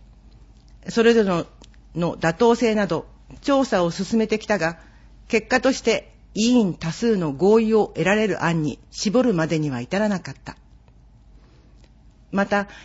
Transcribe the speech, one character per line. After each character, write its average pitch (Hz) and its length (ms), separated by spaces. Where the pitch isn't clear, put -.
そ 226 140
れ 233 100
ぞ 226 100
れ 175 220
の 165 220
妥 165 160
当 233 220
性 226 200
な 208 120
ど 156 180
調 269 240
査 196 180
を 170 80
進 196 280
め 220 80
て 214 120
き - 60
た 208 120
が、 165 220
結 220 200
果 254 140
と 262 100
し - 100
て - 300
委 226 180
員 214 220
多 160 180
数 226 260
の 160 160
合 196 260
意 220 140
を 208 220
得 160 80
ら 185 120
れ 214 120
る 180 160
案 165 180
に 147 180
絞 220 320
る 240 120
ま 160 140
で 156 120
に 151 100
は 123 120
至 151 160
ら 208 120
な 190 100
か 139 120
っ - 120
た。 - 140
ま 196 140
た、 202 220